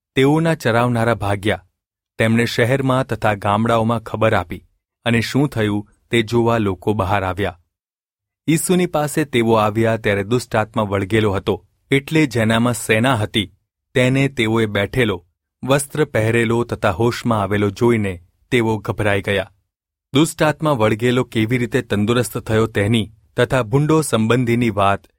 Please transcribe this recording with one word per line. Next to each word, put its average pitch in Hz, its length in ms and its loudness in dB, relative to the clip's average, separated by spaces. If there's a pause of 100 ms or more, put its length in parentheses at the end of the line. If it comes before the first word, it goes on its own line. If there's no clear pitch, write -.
(160)
તેઓના 156 400 2
ચરાવનારા 117 600 0
ભાગ્યા. 98 500 -4 (520)
તેમને 113 280 2
શહેરમાં 131 600 0
તથા 110 260 0
ગામડાઓમાં 110 720 0
ખબર 107 300 -2
આપી 90 320 -4 (400)
અને 117 160 2
શું 139 280 0
થયું 104 400 -2 (220)
તે 117 100 2
જોવા 117 360 0
લોકો 101 360 -2
બહાર 101 300 -2
આવ્યા. 92 360 -4 (880)
ઈસુની 175 380 2
પાસે 151 400 -2
તેઓ 117 280 0
આવ્યા 110 440 2
ત્યારે 104 260 0
દુષ્ટાત્મા 110 600 -2
વળગેલો 101 500 0
હતો, 98 340 -4 (240)
એટલે 143 340 2
જેનામાં 113 480 0
સેના 117 420 0
હતી 107 360 -2 (420)
તેને 131 340 2
તેઓએ 113 380 0
બેઠેલો, 104 600 -2 (380)
વસ્ત્ર 143 420 0
પહેરેલો 117 580 0
તથા 110 280 -2
હોશમાં 113 500 0
આવેલો 101 280 0
જોઈને 104 540 -2 (280)
તેઓ 113 260 0
ગભરાઈ 104 440 -2
ગયા. 95 300 -4 (640)
દુષ્ટાત્મા 151 580 0
વળગેલો 120 520 0
કેવી 117 340 -2
રીતે 123 240 -2
તંદુરસ્ત 113 560 -2
થયો 113 300 0
તેની 107 440 -2 (260)
તથા 123 260 2
ભૂંડો 147 380 2
સંબંધીની 117 680 0
વાત 98 380 0 (120)